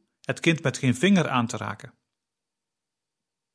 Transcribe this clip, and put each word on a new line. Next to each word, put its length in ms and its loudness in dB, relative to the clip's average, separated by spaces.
het 180 -6
kind 240 2
met 140 -2
geen 180 2
vinger 340 2
aan 180 0
te 100 -8
raken. 360 -10